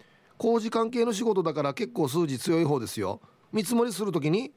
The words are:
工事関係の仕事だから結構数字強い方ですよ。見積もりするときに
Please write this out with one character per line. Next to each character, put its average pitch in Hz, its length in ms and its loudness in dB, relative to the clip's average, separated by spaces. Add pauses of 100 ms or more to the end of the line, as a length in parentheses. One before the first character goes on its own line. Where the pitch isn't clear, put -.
(360)
工 226 240 2
事 220 100 -4
関 226 200 0
係 240 140 2
の 240 80 2
仕 202 100 -4
事 208 200 2
だ 160 120 -2
か 147 80 0
ら 139 120 -2
結 139 180 -6
構 156 160 0
数 160 180 0
字 135 120 -4
強 165 220 2
い 170 40 4
方 143 160 2
で 110 60 -4
す - 140 -8
よ。 98 200 -4 (320)
見 214 100 0
積 202 120 -2
も 233 100 4
り 240 80 -2
す 180 120 -4
る 196 80 -2
と 165 80 0
き 151 100 0
に 247 260 0